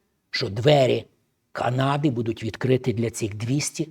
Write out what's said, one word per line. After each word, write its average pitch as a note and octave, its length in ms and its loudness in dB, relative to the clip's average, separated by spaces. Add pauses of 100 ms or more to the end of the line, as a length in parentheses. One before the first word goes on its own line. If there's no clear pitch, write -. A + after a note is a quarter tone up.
(300)
що A#2 200 -4
двері A#2+ 560 4 (460)
Канади C3+ 580 0
будуть A#2 340 -4
відкриті B2+ 500 0
для A2+ 160 -2
цих G#2+ 260 -6
двісті C#3 560 -4